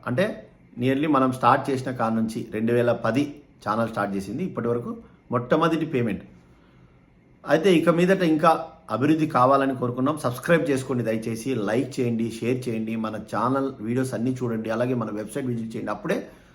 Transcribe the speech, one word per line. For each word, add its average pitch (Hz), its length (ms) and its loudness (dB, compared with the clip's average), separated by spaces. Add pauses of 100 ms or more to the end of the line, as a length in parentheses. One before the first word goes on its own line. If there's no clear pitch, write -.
అంటే 147 420 -2 (300)
nearly 135 320 0
మనం 131 200 4
స్టార్ట్ 131 380 2
చేసిన 127 220 -2
కాడ 117 200 -2
నుంచి 113 400 -2
రెండు 113 220 0
వేల 120 180 4
పది 120 500 -2 (280)
ఛానల్ 110 200 0
స్టార్ట్ 101 260 -4
చేసింది, 104 280 -6
ఇప్పటి 113 240 -4
వరకు 120 300 -2 (340)
మొట్టమొదటి 156 540 2
పేమెంట్. 113 380 -2 (1200)
అయితే 160 280 4
ఇక 160 140 4
మీదట 180 320 4
ఇంకా 160 460 4 (240)
అభివృద్ధి 151 360 2
కావాలని 135 480 4
కోరుకున్నాం. 127 420 -2
సబ్స్క్రైబ్ 147 520 0
చేసుకోండి 127 340 0
దయచేసి, 113 520 -2
లైక్ 113 440 -2
చేయండి, 113 320 0
షేర్ 123 380 -4
చేయండి, 110 260 -4
మన 110 200 -4
ఛానల్ 127 640 -2
వీడియోస్ 123 340 -2
అన్నీ 117 180 0
చూడండి, 113 380 -4
అలాగే 123 240 0
మన 113 180 -4
వెబ్సైట్ 107 340 -6
విజిట్ 113 300 -6
చేయండి. 104 160 -6
అప్పుడే 156 380 -6 (260)